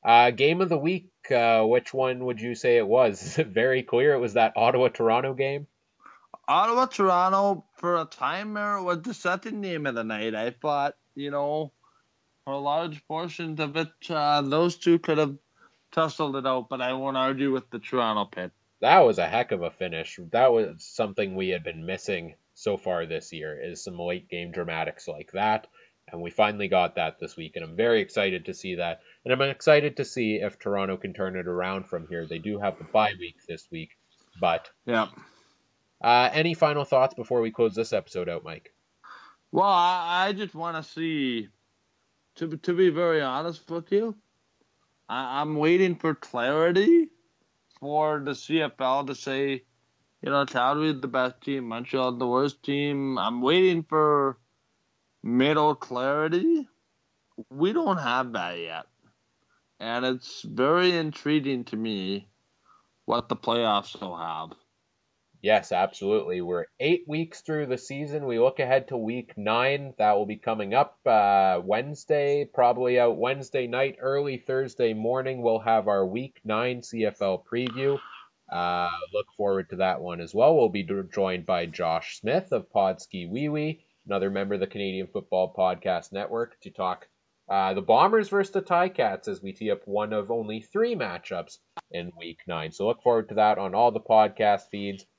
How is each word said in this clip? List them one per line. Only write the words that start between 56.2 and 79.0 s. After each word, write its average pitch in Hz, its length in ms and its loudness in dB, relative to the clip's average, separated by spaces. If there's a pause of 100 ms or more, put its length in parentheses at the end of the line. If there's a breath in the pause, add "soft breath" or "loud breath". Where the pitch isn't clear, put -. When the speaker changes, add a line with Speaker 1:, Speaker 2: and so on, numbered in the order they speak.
Speaker 2:
We 160 240 -2
don't 254 240 0
have 127 360 -2
that 87 260 -6
yet. 82 260 -10 (920)
And 120 260 -4
it's 127 360 -4
very 160 540 2
intriguing 147 680 -2
to - 100 -10
me 101 520 -4 (760 soft breath)
what 120 240 -2
the 123 60 -4
playoffs 113 640 -2
will 90 180 -10
have. 82 340 -10 (880)
Speaker 1:
Yes, 104 300 2
absolutely. 98 720 -2
We're 87 240 -4 (140)
eight 165 280 0
weeks 160 340 -6
through 151 260 -4
the 127 100 -2
season. 143 480 -8
We 120 140 -2
look 131 200 4
ahead 131 280 2
to 131 100 -6
week 117 400 -6
nine. 127 600 0
That 107 140 4
will 104 120 2
be 104 120 -8
coming 107 360 -4
up, 139 320 2
uh, 98 580 6
Wednesday, 143 880 0
probably 123 480 4
out 120 180 4
Wednesday 131 500 -2
night, 135 320 -2
early 139 380 -2
Thursday 123 580 0
morning. 127 480 -2
We'll 113 160 4
have 110 280 2
our 98 160 4
week 101 400 -6
nine 120 380 -2
C 113 240 -4
F 101 160 -2
L 95 260 -2
preview. 127 520 -2 (520 loud breath)
Uh, 87 380 -2 (240)